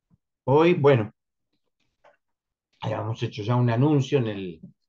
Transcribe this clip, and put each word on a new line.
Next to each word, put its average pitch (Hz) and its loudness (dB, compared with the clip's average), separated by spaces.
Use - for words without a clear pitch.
Hoy, 160 4
bueno, 131 2
habíamos 113 -8
hecho 110 -8
ya 113 -2
un 123 0
anuncio 139 0
en 120 -2
el 98 -10